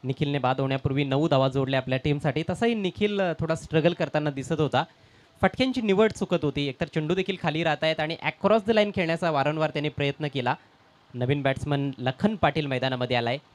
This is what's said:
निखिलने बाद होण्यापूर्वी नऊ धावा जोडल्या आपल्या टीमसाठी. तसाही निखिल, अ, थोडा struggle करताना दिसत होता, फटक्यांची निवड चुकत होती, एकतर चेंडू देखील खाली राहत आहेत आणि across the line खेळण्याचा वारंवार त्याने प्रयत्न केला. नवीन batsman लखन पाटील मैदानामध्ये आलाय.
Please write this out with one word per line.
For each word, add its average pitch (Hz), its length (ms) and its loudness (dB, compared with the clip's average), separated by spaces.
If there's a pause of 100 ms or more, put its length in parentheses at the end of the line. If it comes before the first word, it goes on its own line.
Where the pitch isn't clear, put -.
निखिलने 143 340 -2
बाद 131 220 0
होण्यापूर्वी 135 440 0
नऊ 139 240 0
धावा 135 200 4
जोडल्या 135 320 0
आपल्या 127 240 -2
टीमसाठी. 147 460 0
तसाही 233 240 0
निखिल, 202 480 -2
अ, 175 180 0
थोडा 160 160 0
struggle 160 380 0
करताना 151 360 -2
दिसत 135 220 -6
होता, 147 320 0 (580)
फटक्यांची 254 400 0
निवड 208 300 4
चुकत 180 320 -2
होती, 143 240 -2
एकतर 139 180 -4
चेंडू 156 300 -2
देखील 190 280 -2
खाली 160 200 0
राहत 156 200 0
आहेत 160 160 0
आणि 156 160 -2 (100)
across 202 380 2
the 220 120 2
line 208 200 4
खेळण्याचा 165 360 0
वारंवार 151 380 2
त्याने 147 200 -2
प्रयत्न 143 440 -2
केला. 127 220 0 (580)
नवीन 127 280 0
batsman 139 560 0
लखन 156 380 0
पाटील 151 300 0
मैदानामध्ये 127 520 -2
आलाय. 117 200 0 (180)